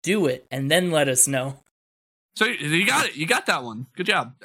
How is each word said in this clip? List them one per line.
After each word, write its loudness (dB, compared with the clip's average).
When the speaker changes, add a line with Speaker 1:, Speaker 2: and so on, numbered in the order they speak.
Speaker 1:
do 2
it, -2
and -4
then 2
let 2
us 2
know. -4
Speaker 2:
So 2
you 0
got 2
it. -6
You -4
got 2
that 0
one. -10
Good -4
job. 0